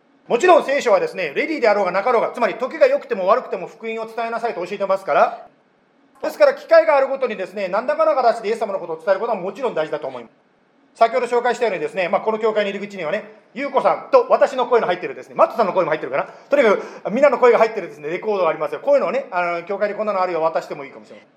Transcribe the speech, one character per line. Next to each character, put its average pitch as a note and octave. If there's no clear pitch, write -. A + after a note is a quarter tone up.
も A#3+
ち E4+
ろ E4+
ん A#3
聖 C4+
書 A3+
は F#3
で D#3+
す E3
ね、 F3
レ B3+
デ D#4
ィ -
ー -
で A3
あ G#3
ろ G3+
う -
が F3
な G3
か B3+
ろ A#3
う F#3
が、 -
つ B3
ま A3
り -
時 C4
が D4
良 C#4
く C#4+
て A#3+
も F#3+
悪 B3
く -
て G#3+
も F3
福 -
音 A3+
を A3
伝 A3+
え A3+
な A3+
さ A#3
い F#3+
と F3
教 G3+
え G3
て G3+
ま F#3+
す -
か D3
ら、 -
で D4+
す -
か D4+
ら C4
機 -
会 E4
が D4+
あ C4+
る C4+
ご C4+
と -
に G#3+
で F#3
す F3+
ね、 G3
何 G#3+
ら D4
か D#4+
の D#4
形 A#3+
で G3+
イ A3
エ A3
ス A3
様 G3+
の F#3
こ E3+
と E3
を -
伝 D#3+
え F#3+
る F#3
こ A3+
と A#3+
は G#3
も F#3
ち C#4
ろ A3+
ん F3
大 D#3
事 D3+
だ D3+
と D3
思 B2+
い A#2
ま -
す。 -
先 A3+
ほ B3+
ど A#3+
紹 A#3+
介 A#3+
し -
た B3
よ G#3
う -
に E3
で D3
す D3+
ね、 F3+
ま G3
あ、 -
こ A3
の A3
教 A3
会 G#3
に G3
入 G3
り G3+
口 G3+
に F3+
は D3+
ね、 G#3
ゆ C#4
う C4+
こ B3+
さ E3
ん -
と B3
私 C4
の B3
声 B3
の F3+
入 F3+
っ F3
て E3+
る C3+
で B2+
す -
ね、 C#3
マ G#3
ッ E4
ト -
さ A3+
ん -
の F3
声 F3+
も D3+
入 D#3
っ -
て D3+
る B2
か C3
な。 E3+
と -
に C#4+
か G#3
く、 -
み A#3
ん -
な D4
の B3
声 A#3+
が G#3
入 A3
っ A3
て G3+
る E3
で D3
す C#3+
ね、 D3
レ F3
コ G#3+
ー G3+
ド F3+
が D#3+
あ D#3
り D#3
ま D3+
す -
よ。 C#3
こ C#4
う -
い -
う C4
の F3
を -
ね、 C4+
あ F3
の、 E3
教 G3
会 G3+
に G3
こ G#3+
ん -
な G#3
の F#3
あ F3+
る F3+
よ、 D#3+
渡 E3
し -
て F#3+
も C#3
い -
い -
か A#2
も G#2+
し -
れ A2+
ま G#2
せ -
ん。 -